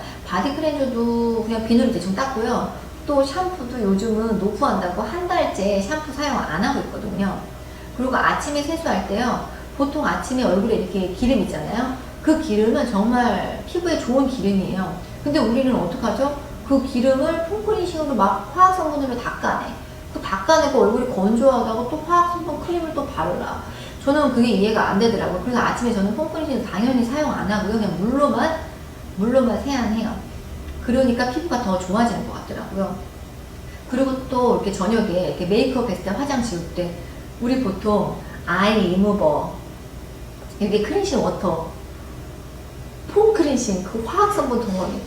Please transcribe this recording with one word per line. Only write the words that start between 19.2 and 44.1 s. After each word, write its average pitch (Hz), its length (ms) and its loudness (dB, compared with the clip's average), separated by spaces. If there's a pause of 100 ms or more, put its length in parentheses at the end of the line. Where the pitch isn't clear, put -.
닦아내. - 440 -2 (480)
그 - 80 -6
닦아내고 277 600 4
얼굴이 226 320 2
건조하다고 233 760 2
또 302 180 -4
화학 349 240 4
성분 320 300 -4
크림을 330 320 -4
또 - 120 -4
발라. - 580 -4 (420)
저는 277 280 4
그게 233 140 4
이해가 214 440 2
안 196 80 2
되더라고요. 180 420 2
그래서 247 180 0
아침에 233 340 0
저는 202 220 2
폼클렌싱 302 500 -2
당연히 233 380 2
사용 269 280 0
안 185 200 -2
하고요. 208 220 0
그냥 196 260 0
물로만, 269 600 2 (580)
물로만 226 440 4
세안해요. 226 680 -2 (540)
그러니까 247 440 4
피부가 302 340 -2
더 185 160 0
좋아지는 196 480 0
것 - 60 -8
같더라고요. - 600 -6 (960)
그리고 262 380 0
또 247 280 4
이렇게 190 180 0
저녁에 185 560 2
이렇게 175 160 -4
메이크업 240 440 2
했을 180 140 -4
때, 190 60 -4
화장 269 340 -2
지울 170 180 -4 (140)
때 175 180 -4 (460)
우리 254 240 0
보통 208 540 0 (280)
아이 190 440 4
리무버, 185 640 2 (1080)
여기 202 240 2
클렌징 294 400 0
워터, - 480 -2 (1400)
폼 427 200 6
클렌징, 233 520 2
그 226 200 -4
화학 392 280 2